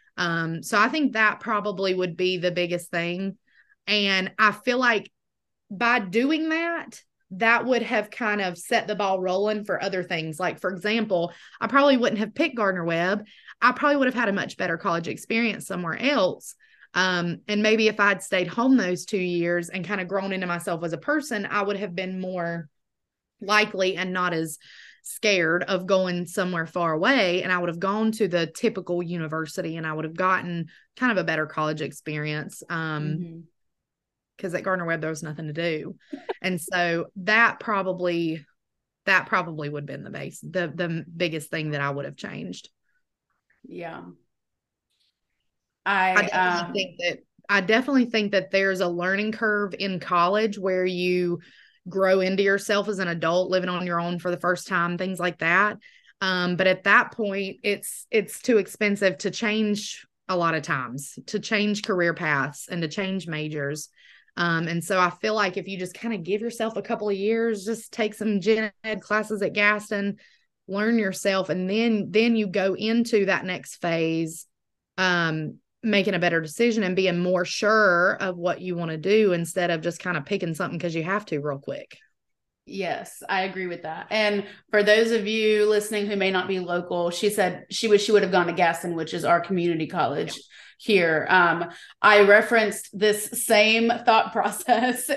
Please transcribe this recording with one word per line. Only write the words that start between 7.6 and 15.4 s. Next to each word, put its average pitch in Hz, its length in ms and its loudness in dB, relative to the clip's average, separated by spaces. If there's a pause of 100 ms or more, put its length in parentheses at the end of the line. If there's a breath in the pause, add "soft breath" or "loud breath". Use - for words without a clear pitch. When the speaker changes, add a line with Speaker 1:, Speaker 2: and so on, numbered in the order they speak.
Speaker 1:
would 240 180 2
have 214 280 -2
kind 208 300 -2
of 180 160 -4
set - 280 0
the 208 100 -4
ball 190 260 0
rolling 202 420 0
for 196 180 -4
other 190 220 -2
things. 160 360 -6
Like, 180 200 -4
for 185 120 -4
example, 196 600 -2 (300 loud breath)
I 226 60 -2
probably 277 300 6
wouldn't 226 220 0
have 214 160 -6
picked 302 220 0
Gardner-Webb. 185 680 0 (360 loud breath)
I 247 100 6
probably 285 240 2
would 269 120 2
have 254 60 0
had 226 160 0
a 196 40 0
much - 240 -4
better 170 200 -4
college 170 300 -2
experience 226 580 -2